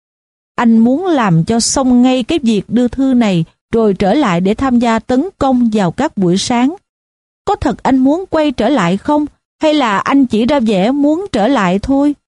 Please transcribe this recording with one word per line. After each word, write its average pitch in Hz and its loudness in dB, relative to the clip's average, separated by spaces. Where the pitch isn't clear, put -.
Anh 226 2
muốn 262 2
làm 208 0
cho 226 -2
xong 247 0
ngay 254 2
cái 320 -2
việc 226 -2
đưa 247 0
thư 269 -2
này, 196 0
rồi 220 2
trở 196 0
lại 208 0
để 196 0
tham 254 0
gia 226 0
tấn 254 -2
công 247 0
vào 196 0
các 269 -4
buổi 185 0
sáng. 254 -2
Có 381 -2
thật - -4
anh 262 0
muốn 285 0
quay 302 0
trở 220 -2
lại 196 0
không? 294 -2
Hay 311 2
là 233 0
anh 277 0
chỉ 226 0
ra 294 0
vẻ 214 0
muốn 294 0
trở 214 0
lại 202 0
thôi? 277 0